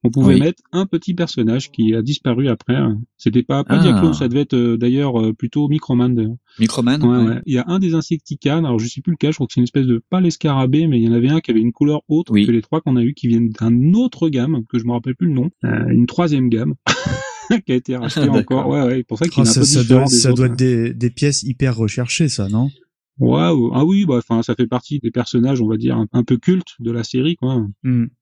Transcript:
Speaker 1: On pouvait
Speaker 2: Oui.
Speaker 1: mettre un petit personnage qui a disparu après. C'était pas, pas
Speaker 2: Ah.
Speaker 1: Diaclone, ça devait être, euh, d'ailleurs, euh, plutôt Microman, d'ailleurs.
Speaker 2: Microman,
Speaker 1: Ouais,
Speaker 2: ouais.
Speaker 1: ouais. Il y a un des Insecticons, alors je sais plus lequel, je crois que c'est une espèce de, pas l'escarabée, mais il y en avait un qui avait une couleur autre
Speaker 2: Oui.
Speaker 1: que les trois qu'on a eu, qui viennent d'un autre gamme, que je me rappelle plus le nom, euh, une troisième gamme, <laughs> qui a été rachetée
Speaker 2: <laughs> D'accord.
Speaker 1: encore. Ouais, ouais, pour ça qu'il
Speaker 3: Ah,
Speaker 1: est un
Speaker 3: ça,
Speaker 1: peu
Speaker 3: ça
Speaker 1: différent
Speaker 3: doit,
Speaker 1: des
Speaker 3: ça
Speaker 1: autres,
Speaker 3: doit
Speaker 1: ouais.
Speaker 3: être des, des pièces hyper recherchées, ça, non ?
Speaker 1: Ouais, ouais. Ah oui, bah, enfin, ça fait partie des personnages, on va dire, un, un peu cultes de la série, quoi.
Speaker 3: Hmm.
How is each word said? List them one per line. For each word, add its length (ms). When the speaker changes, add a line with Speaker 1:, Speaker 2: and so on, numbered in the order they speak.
Speaker 1:
On 60
pouvait 240
Speaker 2:
Oui. 60
Speaker 1:
mettre 220
un 140
petit 280
personnage 580
qui 220
a 80
disparu 460
après. 280
C'était 260
pas, 220
pas 160
Speaker 2:
Ah. 20
Speaker 1:
Diaclone, 320
ça 140
devait 140
être, 120
euh, 220
d'ailleurs, 440
euh, 120
plutôt 360
Microman, 460
d'ailleurs. 220
Speaker 2:
Microman, 420
Speaker 1:
Ouais, 140
Speaker 2:
ouais. 80
Speaker 1:
ouais. 120
Il 80
y 40
a 80
un 140
des 140
Insecticons, 720
alors 140
je 80
sais 140
plus 120
lequel, 200
je 60
crois 100
que 60
c'est 60
une 40
espèce 220
de, 220
pas 120
l'escarabée, 680
mais 140
il 40
y 40
en 40
avait 180
un 100
qui 100
avait 100
une 120
couleur 360
autre 240
Speaker 2:
Oui. 140
Speaker 1:
que 60
les 100
trois 200
qu'on 140
a 60
eu, 120
qui 120
viennent 240
d'un 440
autre 340
gamme, 420
que 80
je 60
me 80
rappelle 240
plus 120
le 60
nom, 160
euh, 240
une 180
troisième 440
gamme, 240
<laughs> 800
qui 60
a 20
été 220
rachetée 240
Speaker 2:
<laughs> 240
D'accord. 220
Speaker 1:
encore. 20
Ouais, 140
ouais, 200
pour 160
ça 100
qu'il 140
Speaker 3:
Ah, 40
Speaker 1:
est 20
un 40
Speaker 3:
ça, 80
Speaker 1:
peu 60
Speaker 3:
ça 140
Speaker 1:
différent 220
Speaker 3:
doit, 80
Speaker 1:
des 60
Speaker 3:
ça 120
Speaker 1:
autres, 80
Speaker 3:
doit 100
Speaker 1:
ouais. 60
Speaker 3:
être 60
des, 360
des 160
pièces 320
hyper 340
recherchées, 520
ça, 200
non ? 200
Speaker 1:
Ouais, 320
ouais. 220
Ah 120
oui, 200
bah, 140
enfin, 240
ça 120
fait 120
partie 320
des 120
personnages, 520
on 60
va 100
dire, 180
un, 160
un 100
peu 140
cultes 440
de 100
la 120
série, 340
quoi. 280
Speaker 3:
Hmm. 220